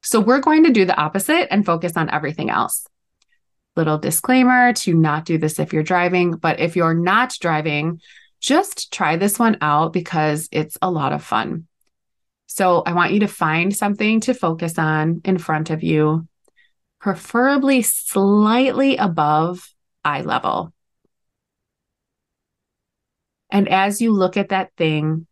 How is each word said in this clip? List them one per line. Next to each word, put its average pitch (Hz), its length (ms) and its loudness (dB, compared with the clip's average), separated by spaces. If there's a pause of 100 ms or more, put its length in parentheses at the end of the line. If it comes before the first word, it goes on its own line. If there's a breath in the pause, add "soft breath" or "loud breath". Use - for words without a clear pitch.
So - 180 0
we're 240 200 4
going 311 240 6
to 330 60 6
do 214 140 4
the 175 120 0
opposite 196 560 0
and 202 140 2
focus 170 300 -2
on 160 140 -2
everything 151 380 -4
else. - 380 -2 (880)
Little 156 220 0
disclaimer 247 720 2
to 190 220 -2
not 160 300 2
do 165 140 -2
this 156 200 -2
if 156 140 -4
you're 156 100 0
driving, 180 500 2
but 165 280 -4
if 165 160 -2
you're 165 180 2
not 196 460 0
driving, 156 600 -2 (400 soft breath)
just - 520 -2
try 160 240 0
this 202 220 0
one 226 220 2
out 151 320 0
because 160 580 -2
it's 156 320 -6
a 185 80 -2
lot 147 220 -2
of 151 100 -6
fun. - 440 -4 (800)
So 180 380 2
I 175 100 -4
want 175 180 0
you 208 80 2
to 202 80 0
find 170 460 -2
something 214 460 0
to 226 140 -2
focus 165 440 -4
on 156 460 0
in 185 140 0
front 160 320 -4
of 160 140 -4
you, 156 420 2 (720)
preferably 262 840 0
slightly 214 1120 2
above 165 760 0 (320)
eye 143 180 -2
level. - 500 -4 (2750)
And 196 180 2
as 196 320 0
you 233 120 2
look 185 240 2
at 202 140 -2
that 190 260 -4
thing 156 560 -2